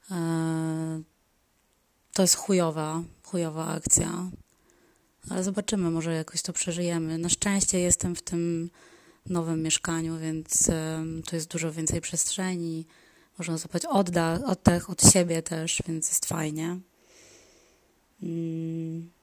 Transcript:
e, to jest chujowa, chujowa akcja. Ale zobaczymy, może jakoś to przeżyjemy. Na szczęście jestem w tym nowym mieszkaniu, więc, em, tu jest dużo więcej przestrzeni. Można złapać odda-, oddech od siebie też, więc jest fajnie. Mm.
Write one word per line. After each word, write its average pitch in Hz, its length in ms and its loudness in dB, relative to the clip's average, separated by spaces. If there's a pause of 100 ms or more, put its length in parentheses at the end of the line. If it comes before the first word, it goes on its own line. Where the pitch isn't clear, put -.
(100)
e, 160 920 -2 (1120)
to 196 60 4
jest 180 140 6
chujowa, 160 640 0 (200)
chujowa 160 440 -4
akcja. 170 640 0 (1000)
Ale 185 140 0
zobaczymy, 196 460 0
może 165 240 0
jakoś 160 280 -4
to 180 100 -6
przeżyjemy. 165 640 0
Na 170 100 -2
szczęście 196 500 2
jestem 175 360 2
w - 80 -8
tym 170 480 -2 (560)
nowym 165 360 0
mieszkaniu, 165 560 -2
więc, 160 500 2
em, 160 540 -2
tu - 140 -6
jest 160 120 -4
dużo 160 240 -4
więcej 165 280 -2
przestrzeni. 170 840 -4 (520)
Można 165 200 -4
złapać - 240 -4
odda-, 175 640 2
oddech 180 460 2
od - 120 -2
siebie 170 400 6
też, 160 460 -4
więc 160 200 -4
jest - 180 0
fajnie. 160 520 -2 (1400)
Mm. 165 880 -6 (120)